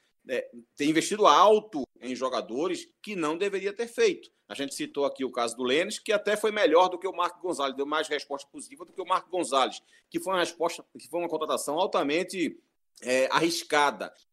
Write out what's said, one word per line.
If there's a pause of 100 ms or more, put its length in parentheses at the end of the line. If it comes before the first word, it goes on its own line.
(240)
né, (340)
ter
investido
alto (180)
em
jogadores (120)
que
não
deveria
ter
feito. (160)
A
gente
citou
aqui
o
caso
do
Lênis,
que
até
foi
melhor
do
que
o
Marco
Gonzalez,
deu
mais
resposta
positiva
do
que
o
Marco
Gonzalez, (280)
que
foi
uma
resposta, (120)
que
foi
uma
contratação
altamente, (440)
é,
arriscada. (200)